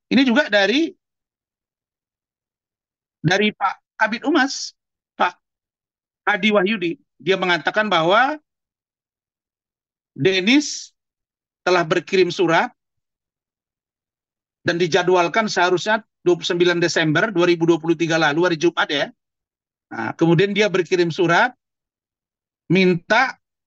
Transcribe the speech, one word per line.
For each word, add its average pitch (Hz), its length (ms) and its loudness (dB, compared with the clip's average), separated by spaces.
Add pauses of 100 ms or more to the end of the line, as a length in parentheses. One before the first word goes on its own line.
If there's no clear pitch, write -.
ini 226 160 2
juga 269 240 2
dari, 208 400 0 (2250)
dari 202 320 0
Pak - 480 -10
Kabid 220 240 -2
Humas, 277 480 -2 (480)
Pak 180 160 -2 (960)
Adi 208 240 0
Wahyudi. 185 420 0 (240)
Dia 175 160 -2
mengatakan 185 560 -2
bahwa 208 480 2 (1800)
Denis 190 800 0 (680)
telah 170 240 0
berkirim 180 400 0
surat 175 480 0 (1900)
dan 175 80 0
dijadwalkan 180 720 0
seharusnya 185 560 0 (200)
dua 175 120 2
puluh 165 160 -6
sembilan 175 320 0
Desember 165 480 0
dua 175 160 2
ribu 170 160 0
dua 165 160 2
puluh 165 160 -2
tiga 160 240 -2
lalu, 165 320 0
hari 165 80 -2
Jumat 175 320 0
ya. 151 160 -2 (840)
Nah, 117 280 -8
kemudian 170 320 2
dia 202 160 0
berkirim 180 400 -2
surat 180 480 0 (1120)
minta 190 720 0 (280)